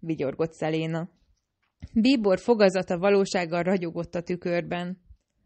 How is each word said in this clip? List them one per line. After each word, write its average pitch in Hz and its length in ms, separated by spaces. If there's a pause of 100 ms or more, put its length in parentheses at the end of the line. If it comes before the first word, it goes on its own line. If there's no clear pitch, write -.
vigyorgott 156 520
Szeléna. 160 580 (840)
Bíbor 214 460
fogazata 190 600
valósággal 185 640
ragyogott 170 520
a 175 60
tükörben. 175 800 (480)